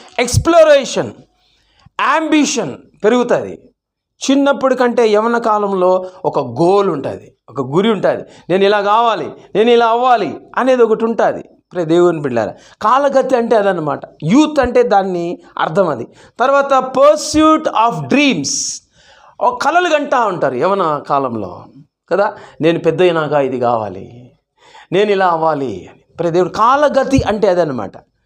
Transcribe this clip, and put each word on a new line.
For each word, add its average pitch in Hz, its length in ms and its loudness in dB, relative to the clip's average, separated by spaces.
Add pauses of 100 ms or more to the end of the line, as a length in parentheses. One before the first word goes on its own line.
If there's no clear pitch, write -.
(200)
ఎక్స్‌ప్లోరేషన్, 277 920 2 (880)
యాంబిషన్ 277 760 -2 (300)
పెరుగుతుంది. 175 560 0 (680)
చిన్నప్పటి 277 440 2
కంటే 240 340 0
యవ్వన 226 300 0
కాలంలో 196 680 0 (200)
ఒక 151 140 -2
గోల్ 170 520 0
ఉంటుంది, 123 440 -8 (140)
ఒక - 120 -10
గురి 160 320 0
ఉంటుంది. 156 320 -2 (260)
"నేను 196 140 2
ఇలా 208 160 2
కావాలి, 202 500 0 (240)
నేను 220 160 2
ఇలా 233 160 4
అవ్వాలి" 233 540 0 (160)
అనేది 247 260 2
ఒకటి 220 220 0
ఉంటుంది. 208 400 -2 (280)
ప్రియ 175 120 -4
దేవుని 165 360 2
బిడ్డలారా, 117 320 -4 (300)
కాలగతి 262 540 0
అంటే 233 200 0
అదనమాట. 170 440 -2 (240)
యూత్ 294 360 2
అంటే 247 220 2
దాన్ని 190 560 -2 (200)
అర్థం 160 300 0
అది. 117 180 -6 (340)
తర్వాత 269 580 0
pursuit 302 640 4
of 170 460 -2
dreams, 240 400 2 (920)
ఓ 247 140 0
కలలు 339 320 0
కంటా 285 360 0
ఉంటారు 151 300 -2
యవ్వన 160 540 -2
కాలంలో 117 560 -4 (460)
కదా, 202 240 -2 (260)
"నేను 165 180 2
పెద్ద 165 240 0
అయినాక 160 300 0
ఇది 131 280 0
కావాలి, 117 720 -6 (640)
నేను 208 180 0
ఇలా 190 160 2
అవ్వాలి" 147 640 -2
అని. - 80 -20 (180)
ప్రియ 165 120 -2
దేవుడు, 175 180 0
కాలగతి 269 800 0
అంటే 208 220 0
అదనమాట. 147 480 -2 (300)